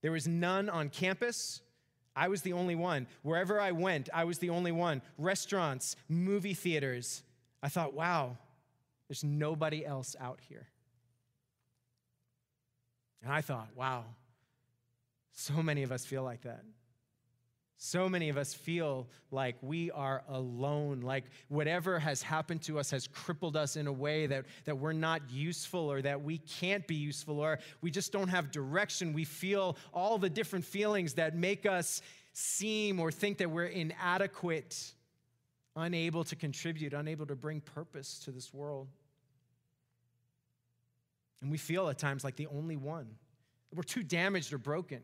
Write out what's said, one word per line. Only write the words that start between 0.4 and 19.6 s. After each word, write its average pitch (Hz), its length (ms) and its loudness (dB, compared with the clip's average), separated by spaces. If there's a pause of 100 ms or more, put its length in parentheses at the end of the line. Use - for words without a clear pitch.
on 160 220 0
campus. 190 720 0 (520)
I 160 140 4
was 190 140 2
the 180 100 0
only 175 220 2
one. 165 320 2 (160)
Wherever 180 360 4
I 196 140 4
went, 165 400 2
I 165 120 4
was 170 140 0
the 175 120 0
only 175 220 2
one. 165 280 2 (160)
Restaurants, 165 800 0 (140)
movie 185 440 2
theaters. 139 680 0 (400)
I 139 80 -2
thought, 151 240 0
'Wow, 151 420 2 (720)
there's 139 160 -6
nobody 151 600 0
else 135 360 -4
out 127 220 -8
here.'" - 260 -18 (2500)
And 127 100 -2
I 151 80 4
thought, 113 340 -6
"Wow, 123 300 -2 (1300)
so 156 300 -2
many 143 220 2
of 127 80 -2
us 123 120 -4
feel 131 200 -4
like 123 180 -8
that." 120 220 -12 (1160)
So 185 280 2
many 175 200 2
of 143 80 2
us 139 160 0
feel 147 560 -2 (220)
like 131 320 0